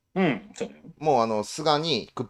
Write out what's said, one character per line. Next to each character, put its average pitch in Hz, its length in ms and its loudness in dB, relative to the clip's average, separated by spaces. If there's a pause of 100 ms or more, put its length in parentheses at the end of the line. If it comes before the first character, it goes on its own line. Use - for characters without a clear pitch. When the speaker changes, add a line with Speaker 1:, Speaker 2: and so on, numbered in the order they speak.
(160)
Speaker 1:
う 185 60 2
ん、 139 340 0
そ 113 100 -6
う - 20 -12
だ - 80 -18
よ。 - 60 -20 (160)
Speaker 2:
も 147 220 2
う - 20 6
あ 113 60 4
の、 107 160 0
菅 151 360 0
に 151 360 -2
屈 120 140 -8